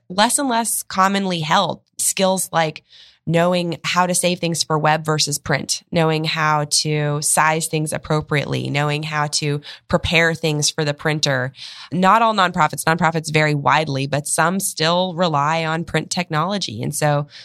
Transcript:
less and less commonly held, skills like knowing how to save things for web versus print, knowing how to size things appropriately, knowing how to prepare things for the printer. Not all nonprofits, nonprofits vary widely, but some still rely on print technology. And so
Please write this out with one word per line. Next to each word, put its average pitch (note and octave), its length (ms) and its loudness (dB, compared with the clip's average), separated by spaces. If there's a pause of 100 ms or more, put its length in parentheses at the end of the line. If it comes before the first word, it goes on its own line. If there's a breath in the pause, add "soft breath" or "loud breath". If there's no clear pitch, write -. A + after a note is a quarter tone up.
less G#3 300 2
and C#4+ 120 -2
less A3+ 340 -2
commonly F#3+ 560 0
held, D#3+ 420 2 (160)
skills F#3+ 540 0
like D#3+ 320 0 (440 loud breath)
knowing E3+ 560 2
how F3+ 220 2
to F3+ 80 0
save F3 260 0
things E3 240 -2
for D#3+ 140 0
web D#3 260 2
versus D3+ 360 -2
print, - 420 -4 (100)
knowing D#3+ 320 2
how D#3 420 0
to D3+ 560 0
size D#3 460 2
things D#3 240 -2
appropriately, C#3+ 760 -2
knowing D3 320 0
how D3+ 260 -2
to D3 340 -2 (260 loud breath)
prepare E3 480 2
things D3+ 340 0
for D#3 160 -2
the D3 80 0
printer. C#3+ 580 -2 (400 loud breath)
Not F#3+ 300 4
all A3+ 120 4
nonprofits, F3+ 500 0
nonprofits D#3+ 500 0
vary D3+ 220 2
widely, C#3 500 0
but C#3+ 220 -2
some E3+ 320 0
still F3 560 0
rely D#3+ 500 0
on D#3+ 200 -2
print - 260 -4
technology. E3 720 -4
And D3 100 -4
so D3 340 0 (180 loud breath)